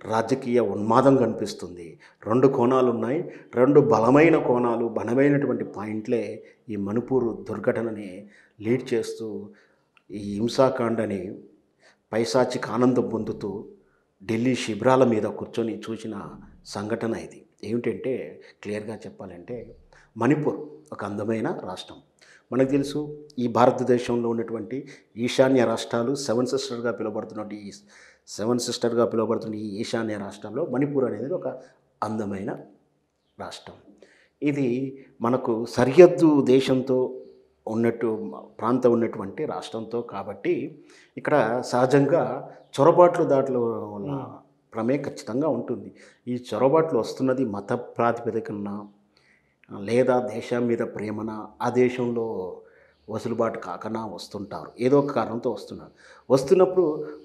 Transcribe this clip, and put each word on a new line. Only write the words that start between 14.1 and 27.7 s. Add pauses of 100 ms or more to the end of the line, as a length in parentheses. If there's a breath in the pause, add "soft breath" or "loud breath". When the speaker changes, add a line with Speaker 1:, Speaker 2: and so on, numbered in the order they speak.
Speaker 1:
ఢిల్లీ
శిబిరాల
మీద
కూర్చొని
చూసిన (420)
సంఘటన
ఇది. (200)
ఏమిటంటే, (220 loud breath)
క్లియర్గా
చెప్పాలంటే, (400 soft breath)
మణిపూర్ (360)
ఒక
అందమైన
రాష్ట్రం. (560 soft breath)
మనకు
తెలుసు, (200)
ఈ
భారతదేశంలో
ఉన్నటువంటి (280 loud breath)
ఈశాన్య
రాష్ట్రాలు,
సెవెన్
సిస్టర్గా
పిలువబడుతున్నటువంటి,
ఈ (540 soft breath)